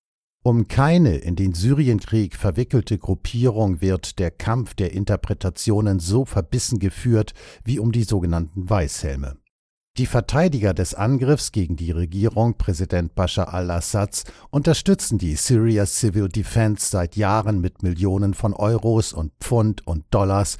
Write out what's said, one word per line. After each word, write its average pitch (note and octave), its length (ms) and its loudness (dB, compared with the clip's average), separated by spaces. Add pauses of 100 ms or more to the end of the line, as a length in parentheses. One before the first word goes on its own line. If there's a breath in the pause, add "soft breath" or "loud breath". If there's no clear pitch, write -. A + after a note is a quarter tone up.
(420)
Um A#2+ 240 4
keine C#3+ 520 4
in F#2 180 -4
den F#2+ 160 0
Syrienkrieg A2 840 0
verwickelte A2 600 0
Gruppierung G#2 840 0
wird F#2+ 360 -2
der F2 120 0
Kampf A2+ 420 -4
der - 220 -4
Interpretationen G2 1040 0
so G2 240 0
verbissen - 540 -2
geführt G#2+ 560 0 (300 loud breath)
wie A#2+ 140 -2
um A2 140 0
die A2+ 120 2
sogenannten F2+ 680 -2
Weißhelme. C#2 680 -2 (600)
Die B2 100 0
Verteidiger B2+ 680 2
des F2+ 220 -2
Angriffs C3 560 0
gegen E2+ 240 -2
die E2 160 -4
Regierung G2 640 0
Präsident F2 600 -2
Bashar F#2 360 -2
al-Assads F2+ 720 -2 (260 loud breath)
unterstützen D3+ 680 2
die E2 160 -2
Syria A2 500 2
Civil G2+ 440 0
Defense G#2+ 600 0
seit F2 280 -2
Jahren G#2 440 0
mit F2 220 -4
Millionen F#2+ 500 0
von G2+ 220 -2
Euros A2 580 0
und D#2+ 280 -6
Pfund A2 480 0
und D#2+ 220 -4
Dollars G2 500 2